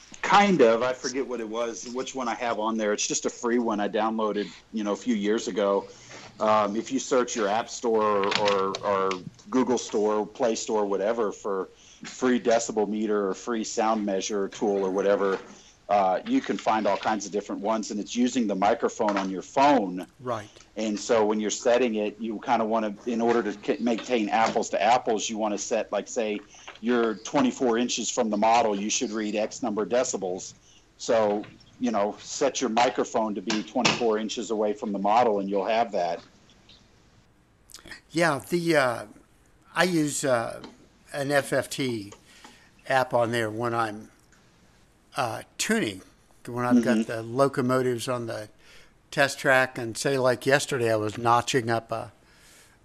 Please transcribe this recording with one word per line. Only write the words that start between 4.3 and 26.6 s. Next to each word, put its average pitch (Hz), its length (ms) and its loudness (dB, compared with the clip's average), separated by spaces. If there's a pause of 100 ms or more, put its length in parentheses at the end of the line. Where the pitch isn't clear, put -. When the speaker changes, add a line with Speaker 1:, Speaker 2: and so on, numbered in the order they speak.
Speaker 1:
you 110 120 -4
know, 101 80 0
a 98 40 -2
few 120 200 -2
years 104 320 0
ago. 101 400 0 (520)
Um, 107 360 2
if 110 140 -4
you 131 80 -2
search 123 380 0
your 110 100 0
app 107 220 0
store 107 580 2
or, 101 140 0
or, 98 440 0
or 98 260 0 (400)
Google 123 280 2
Store, 107 480 -2
Play 113 280 -2
Store, 107 320 -2
whatever, 101 440 0
for 95 380 -6 (360)
free 123 360 0
decibel 113 480 2
meter 104 400 0
or 95 60 -2
free 117 280 -4
sound 110 420 0
measure 98 440 -2
tool 101 360 0
or 95 60 0
whatever, 98 480 2 (500)
uh, 104 380 4
you 131 140 2
can 123 160 -2
find 110 300 0
all 98 100 2
kinds 113 300 -2
of 90 60 -12
different 101 280 -6
ones, 110 300 -2
and 107 100 -6
it's - 160 -8
using 123 300 2
the 101 80 -2
microphone 104 640 2
on 95 100 -2
your 92 140 -6
phone. 104 640 2 (140)
Speaker 2:
Right. 113 280 -6 (280)
Speaker 1:
And 107 220 -2
so 113 280 4
when 107 120 2
you're 107 120 -2
setting 120 460 2
it, 104 220 -2
you 110 260 -6
kinda 117 200 0
wanna, 107 300 -2 (120)
in 117 140 -2
order 117 220 4
to 101 160 -4
k-, - 200 -2
maintain 117 520 0
apples 110 400 2
to - 120 0
apples, - 460 2
you 113 80 -6
wanna 104 220 -2
set, - 340 -4
like, 101 160 -4
say, 107 320 -4 (400)